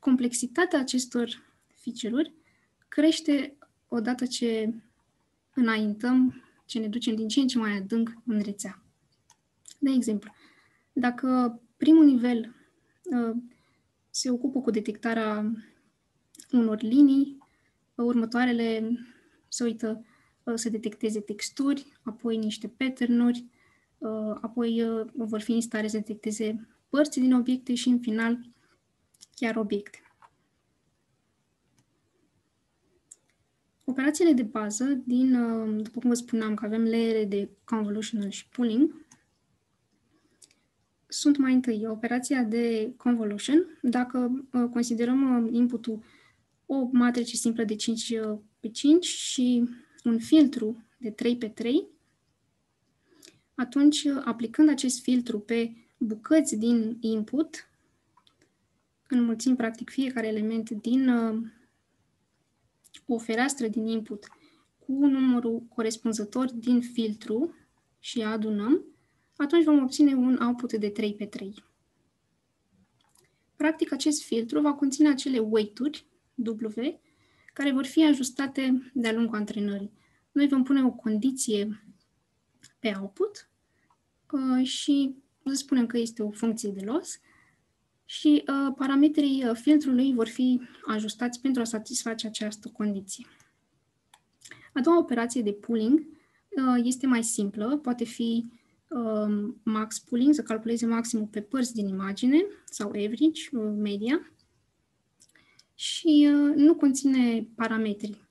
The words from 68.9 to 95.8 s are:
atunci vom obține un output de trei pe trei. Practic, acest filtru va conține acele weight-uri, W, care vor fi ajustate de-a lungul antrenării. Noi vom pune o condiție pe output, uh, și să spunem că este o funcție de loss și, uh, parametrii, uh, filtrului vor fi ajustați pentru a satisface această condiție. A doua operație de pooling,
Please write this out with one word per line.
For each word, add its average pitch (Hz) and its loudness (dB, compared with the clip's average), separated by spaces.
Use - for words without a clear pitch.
atunci 330 4
vom 294 6
obține 269 4
un 254 4
output 240 -2
de 214 0
trei 208 -2
pe 208 -10
trei. 208 -12
Practic, 311 0
acest 294 -2
filtru 233 -2
va 294 2
conține 285 2
acele 269 0
weight-uri, 220 -2
W, 220 -6
care 277 -2
vor 262 0
fi 320 2
ajustate 269 0
de-a 233 0
lungul 226 0
antrenării. 202 -4
Noi 285 4
vom 269 2
pune 269 4
o 247 4
condiție 214 -2
pe 214 -2
output, 370 -6
uh, 262 0
și 277 0
să 269 -4
spunem 254 0
că 233 -2
este 226 -4
o 208 -4
funcție 220 -4
de 190 -10
loss 285 -6
și, - 2
uh, 277 -2
parametrii, 277 2
uh, 233 0
filtrului 269 4
vor 226 0
fi 254 0
ajustați 220 -6
pentru 254 0
a - 0
satisface 226 -8
această 214 -8
condiție. 202 -8
A 285 -2
doua 330 6
operație 240 0
de 208 0
pooling, 226 2